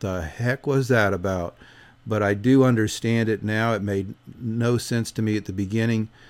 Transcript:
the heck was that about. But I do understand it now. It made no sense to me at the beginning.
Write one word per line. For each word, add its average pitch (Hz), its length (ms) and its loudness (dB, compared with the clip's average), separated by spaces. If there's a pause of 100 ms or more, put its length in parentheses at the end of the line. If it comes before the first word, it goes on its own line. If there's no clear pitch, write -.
the 92 220 -4
heck 120 440 -6
was 135 220 0
that 107 240 4
about. 92 440 -4 (500)
But 110 160 0
I 101 120 2
do 127 300 4
understand 113 640 2
it 110 140 -2
now. 110 300 0
It 104 100 0
made 98 320 -2 (260)
no 117 380 0
sense 117 340 -4
to 113 100 -4
me 107 140 0
at 101 100 -4
the 101 60 -8
beginning. 110 560 0 (220)